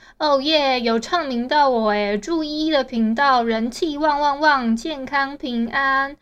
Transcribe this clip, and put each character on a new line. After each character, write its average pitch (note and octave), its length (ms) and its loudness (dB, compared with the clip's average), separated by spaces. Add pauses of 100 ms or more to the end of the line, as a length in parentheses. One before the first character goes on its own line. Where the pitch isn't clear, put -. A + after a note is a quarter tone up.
(180)
：“哦 C#4+ 240 2
耶， C#4 380 2
有 A3+ 180 0
唱 D#4 280 -2
名 B3 200 -4
到 C#4+ 240 4
我 A3 240 2
耶， G#3 240 0
祝 D#4+ 240 -4
依 D4+ 240 -4
依 D#4+ 60 0
的 C#4 100 2
频 A3+ 320 0
道 C4 300 4
人 A3+ 260 -2
气 D4+ 260 -4
旺 D4 240 0
旺 C#4+ 200 0
旺， C4 340 2
健 C4+ 320 -6
康 C#4 300 -2
平 A#3+ 340 -4
安。” C4+ 520 -2